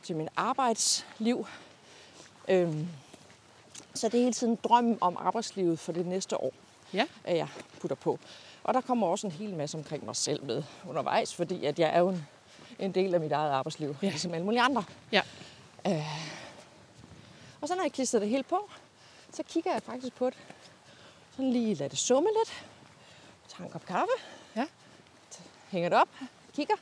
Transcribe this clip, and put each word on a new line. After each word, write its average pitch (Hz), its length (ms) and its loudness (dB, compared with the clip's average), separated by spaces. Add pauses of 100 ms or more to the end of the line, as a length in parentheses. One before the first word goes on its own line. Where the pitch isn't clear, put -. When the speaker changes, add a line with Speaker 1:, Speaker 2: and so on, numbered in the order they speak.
Speaker 1:
til 175 120 -4
min 151 200 -2
arbejdsliv. 233 1120 0 (1000)
Øhm, 170 400 4 (1040)
så - 160 -2
det 240 80 4
er 247 40 6
hele 247 120 4
tiden 233 300 2
drømmen 233 380 6
om 180 180 2
arbejdslivet 180 600 0
for - 120 -8
det 170 140 -2
næste 185 360 -2
år, 131 120 -2 (400)
Speaker 2:
Ja. 214 120 2 (180)
Speaker 1:
at 175 140 0
jeg 151 100 0 (340)
putter 139 140 -4
på. - 240 -2 (440)
Og 233 100 2
der 254 80 4
kommer 233 260 2
også 202 200 0
en 170 60 -4
hel 202 220 -8
masse 147 220 -4
omkring 147 280 -8
mig 110 100 -8
selv - 300 -2
med 131 180 -2 (260)
undervejs, 147 460 0
fordi 175 300 -4
at 147 140 0
jeg 156 160 6
er 170 40 8
jo 175 100 6
en, 170 180 -4 (520)
en 190 120 -2
del 185 220 2
af 175 60 4
mit 156 120 0
eget 147 200 2
arbejdsliv, 143 500 -2
Speaker 2:
Ja. 196 80 0
Speaker 1:
ligesom 170 240 -4
alle 165 120 -2
mulige 240 160 2
andre. 240 220 4 (280)
Speaker 2:
Ja. 196 100 4 (680)
Speaker 1:
Øh, 156 200 0 (1500)
og 294 60 -6
så 359 80 0
når 370 80 0
jeg 294 80 0
klistrer 247 280 2
det 208 100 0
hele 262 140 2
på, 392 260 -2 (640)
så 311 100 -8
kigger 339 300 -2
jeg 220 100 -2
faktisk 254 320 -10
på 254 100 -2
det. 254 120 -2 (1000)
Sådan 262 160 0
lige 233 240 2
lader 139 140 -4
det - 100 -4
summe 294 300 6 (100)
lidt. - 240 -2 (920)
Tager 180 80 -12
en - 60 -12
kop - 140 -12
kaffe. 302 280 0 (420)
Speaker 2:
Ja. 240 100 0 (1040)
Speaker 1:
Hænger 175 180 2
det 196 100 6
op. 339 80 8 (480)
Kigger. 302 260 2